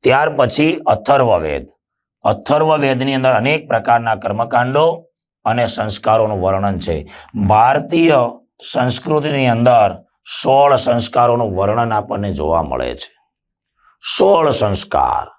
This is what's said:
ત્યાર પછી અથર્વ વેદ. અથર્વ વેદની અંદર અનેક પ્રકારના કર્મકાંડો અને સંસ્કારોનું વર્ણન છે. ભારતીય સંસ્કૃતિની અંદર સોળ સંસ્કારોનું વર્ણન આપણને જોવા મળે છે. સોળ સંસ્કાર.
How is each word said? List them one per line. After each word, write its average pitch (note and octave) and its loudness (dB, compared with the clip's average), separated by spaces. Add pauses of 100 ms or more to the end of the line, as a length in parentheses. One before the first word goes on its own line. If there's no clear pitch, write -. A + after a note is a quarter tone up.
ત્યાર C#3+ 2 (100)
પછી D3 0 (120)
અથર્વ B2+ 2 (160)
વેદ. D2 -6 (600)
અથર્વ D3+ 0 (140)
વેદની C3+ -2
અંદર C3 2
અનેક D3 0 (100)
પ્રકારના A#2 0
કર્મકાંડો B2 0 (580)
અને A#2 0 (100)
સંસ્કારોનું G#2+ 0
વર્ણન F#2+ 0
છે. E2+ -4 (540)
ભારતીય C#3 2 (500)
સંસ્કૃતિની C#3 -2
અંદર A#2 4 (500)
સોળ C#3 4 (120)
સંસ્કારોનું A#2+ 0
વર્ણન A2+ -2
આપણને G#2 -6
જોવા D#2+ 0
મળે B1+ -6 (140)
છે. - -16 (920)
સોળ F3+ 2 (140)
સંસ્કાર. C#2 -2 (120)